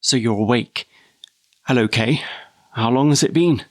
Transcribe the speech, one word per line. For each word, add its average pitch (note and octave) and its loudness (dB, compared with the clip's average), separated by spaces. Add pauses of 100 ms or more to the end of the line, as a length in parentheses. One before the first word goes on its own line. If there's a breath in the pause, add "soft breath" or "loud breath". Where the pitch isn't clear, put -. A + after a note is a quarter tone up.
So - -2
you're A2+ 0
awake. A2 -2 (760 soft breath)
Hello, A#2+ 2
Kay. A2+ -2 (500 loud breath)
How A2+ -2
long C3 2
has C#3+ 2
it - 0
been? D#3+ 2